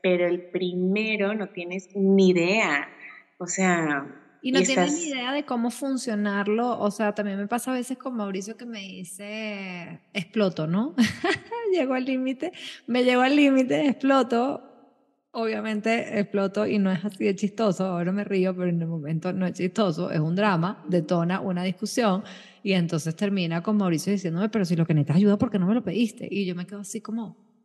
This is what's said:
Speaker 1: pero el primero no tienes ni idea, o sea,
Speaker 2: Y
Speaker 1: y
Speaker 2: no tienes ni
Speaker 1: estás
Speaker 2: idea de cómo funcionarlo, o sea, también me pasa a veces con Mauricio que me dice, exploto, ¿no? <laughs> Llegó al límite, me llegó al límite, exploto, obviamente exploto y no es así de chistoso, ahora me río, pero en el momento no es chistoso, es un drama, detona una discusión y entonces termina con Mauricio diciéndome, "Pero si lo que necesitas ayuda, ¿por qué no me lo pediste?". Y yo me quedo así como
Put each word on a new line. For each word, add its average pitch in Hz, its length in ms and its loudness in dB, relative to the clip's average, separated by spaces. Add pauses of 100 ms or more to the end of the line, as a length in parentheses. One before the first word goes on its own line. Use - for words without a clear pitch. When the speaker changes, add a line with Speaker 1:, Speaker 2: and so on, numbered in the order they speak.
Speaker 1:
pero 180 260 2
el 175 240 -2
primero 196 840 0
no 202 120 -6
tienes 180 460 -10
ni 196 360 6
idea, 180 580 2 (500)
o 180 100 -8
sea, 160 580 0 (380)
Speaker 2:
Y 254 80 -2
Speaker 1:
y 185 100 4
Speaker 2:
no - 20 4
tienes 185 280 2
ni 339 120 -4
Speaker 1:
estás 311 40 -4
Speaker 2:
idea 262 260 -4
de 294 100 -2
cómo 240 260 -2
funcionarlo, 220 1080 -2
o 202 100 0
sea, 208 240 -2
también 202 240 -4
me 202 100 -6
pasa 240 240 -4
a 262 40 -2
veces 247 220 -6
con 254 180 -10
Mauricio 202 400 -6
que 247 100 -16
me 226 140 -12
dice, 190 1200 -12 (140)
exploto, 180 520 0
¿no? 214 320 0
<laughs> 392 760 0
Llegó 269 220 2
al 254 120 -2
límite, 262 460 -2 (360)
me 247 160 2
llegó 247 180 4
al 269 140 4
límite, 277 520 4
exploto, 262 760 2 (680)
obviamente 220 840 -2
exploto 202 480 0
y 208 120 2
no 190 120 4
es 180 140 -2
así 214 200 -4
de 202 100 4
chistoso, 196 500 0
ahora 175 280 0
me 202 120 -2
río, 185 300 2
pero 180 140 0
en 170 120 2
el 165 60 -2
momento 160 460 -4
no 185 140 0
es - 60 -2
chistoso, 180 580 0
es 160 80 0
un 160 160 0
drama, 190 480 2
detona 175 580 0
una 180 220 -4
discusión 202 600 0 (400)
y 196 100 0
entonces 165 420 0
termina 180 460 -2
con 214 160 0
Mauricio 180 360 2
diciéndome, 185 360 -2
"Pero 214 160 0
si 170 120 0
lo 165 80 4
que 165 100 0
necesitas 147 220 4
ayuda, 202 200 6
¿por - 140 0
qué 202 80 0
no 175 80 2
me 220 80 4
lo 240 80 0
pediste?". 208 480 -2
Y 196 160 -2
yo 180 80 -4
me 180 120 -8
quedo 202 140 -14
así 202 200 -10
como 214 360 -8 (280)